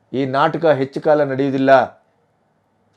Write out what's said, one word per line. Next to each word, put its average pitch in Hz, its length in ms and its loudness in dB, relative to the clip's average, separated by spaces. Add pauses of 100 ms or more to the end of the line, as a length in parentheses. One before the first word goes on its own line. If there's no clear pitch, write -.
(140)
ಈ 131 120 -4
ನಾಟಕ 151 400 -2
ಹೆಚ್ಚು 139 360 0
ಕಾಲ 151 220 2
ನಡೆಯುವುದಿಲ್ಲ. 135 720 0 (1000)